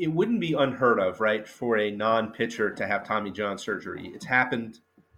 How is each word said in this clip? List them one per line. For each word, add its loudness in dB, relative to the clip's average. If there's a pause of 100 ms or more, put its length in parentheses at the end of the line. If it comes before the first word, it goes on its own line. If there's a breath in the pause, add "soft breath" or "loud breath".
it 0
wouldn't 2
be 0
unheard 4
of, 0
right, 2
for 0
a 2
non-pitcher 0
to -6
have -2
Tommy -2
John -4
surgery. -8
It's -14
happened 0 (380)